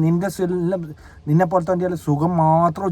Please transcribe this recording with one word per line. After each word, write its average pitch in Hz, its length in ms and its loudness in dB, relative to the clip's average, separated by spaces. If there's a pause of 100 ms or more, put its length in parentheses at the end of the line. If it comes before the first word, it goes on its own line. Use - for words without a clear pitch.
നിന്റെ 170 300 0
സു-, 190 120 -4
എല്ലാം 180 340 -2 (480)
നിന്നെ 165 240 4
പോലത്തെ 180 200 0 (140)
എല്ലാം 175 220 -4
സുഖം 156 320 0
മാത്രമേ 165 520 2